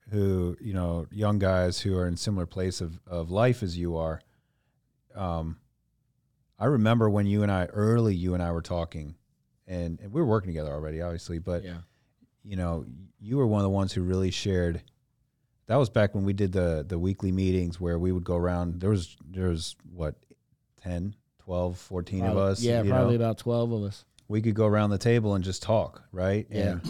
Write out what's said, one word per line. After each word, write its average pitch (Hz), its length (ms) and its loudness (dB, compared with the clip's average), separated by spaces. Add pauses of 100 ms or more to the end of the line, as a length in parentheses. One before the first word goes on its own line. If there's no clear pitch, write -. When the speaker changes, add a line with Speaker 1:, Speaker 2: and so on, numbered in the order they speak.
Speaker 1:
who, 95 520 0
you 107 120 -8
know, 85 380 -2
young 104 260 0
guys 92 440 2
who 95 160 0
are 90 100 0
in 87 80 -2
similar 92 300 -2
place 92 340 -4
of, 85 260 -8
of 85 240 -6
life 117 320 2
as 87 160 -4
you 85 200 -2
are. 80 240 -4 (960)
Um, 85 420 -4 (1000)
I 101 60 -2
remember 113 440 4
when 101 180 2
you 104 160 4
and 101 80 2
I, 92 140 2
early 110 500 2
you 90 180 0
and 90 80 0
I 85 100 -2
were 85 100 -2
talking, 82 540 -6 (520)
and, 87 340 -6
and 101 100 -14
we 147 100 -2
were 151 60 2
working 107 220 2
together 78 220 -4
already, 78 300 -6
obviously, 85 380 -6
but, 87 240 -4
Speaker 2:
Yeah. 90 160 -12 (640)
Speaker 1:
you 101 120 -10
know, 85 300 -2 (340)
you 113 180 -4
were 135 100 4
one 107 120 4
of 101 40 4
the 98 60 4
ones 95 240 0
who 92 80 -2
really 92 300 0
shared. 90 500 0 (880)
That 113 80 2
was 135 140 4
back 104 260 2
when 98 80 0
we 98 100 2
did 98 200 0
the, 85 340 0
the 90 100 -4
weekly 95 340 0
meetings 92 480 0
where 85 200 -2
we 92 120 2
would 90 120 0
go 87 140 -2
around. 87 420 -2
There 92 100 0
was, 95 280 0 (120)
there 92 200 -2
was, 82 260 -4 (160)
what, 82 240 -6 (680)
ten, 90 340 -6 (240)
twelve, 90 380 -4
fourteen 92 440 -6
of 92 120 2
Speaker 2:
Probably, 98 180 4
Speaker 1:
us, 98 100 0
Speaker 2:
yeah, 117 200 2
Speaker 1:
you 104 100 2
Speaker 2:
probably 127 260 4
Speaker 1:
know? 117 80 4
Speaker 2:
about 113 140 0
twelve 117 320 0
of 107 120 -2
us. 101 220 -8 (240)
Speaker 1:
We 107 120 0
could 110 140 2
go 110 100 4
around 104 260 4
the 101 60 0
table 110 380 4
and 92 80 0
just 95 200 -4
talk, 107 480 0
right? 98 380 0
Speaker 2:
Yeah. 98 300 -2 (100)